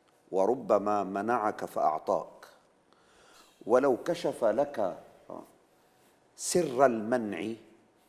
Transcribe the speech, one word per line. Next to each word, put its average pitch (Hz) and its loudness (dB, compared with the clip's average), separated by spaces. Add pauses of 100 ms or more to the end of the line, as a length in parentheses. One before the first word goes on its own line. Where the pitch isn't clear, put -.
(320)
وربما 104 2
منعك 104 -2
فأعطاك، 78 -2 (1200)
ولو 127 4
كشف 165 -4
لك 113 -2 (1400)
سر 139 2
المنع 110 0 (560)